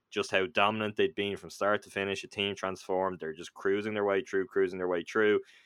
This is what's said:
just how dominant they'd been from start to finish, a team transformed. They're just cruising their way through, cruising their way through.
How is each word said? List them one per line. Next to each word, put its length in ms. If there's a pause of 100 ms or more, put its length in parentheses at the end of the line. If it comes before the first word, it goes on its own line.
just 220
how 160
dominant 480
they'd 200
been 220
from 120
start 340
to 60
finish, 340
a 40
team 280
transformed. 640
They're 140
just 200
cruising 400
their 120
way 180
through, 240
cruising 320
their 80
way 160
through. 380 (240)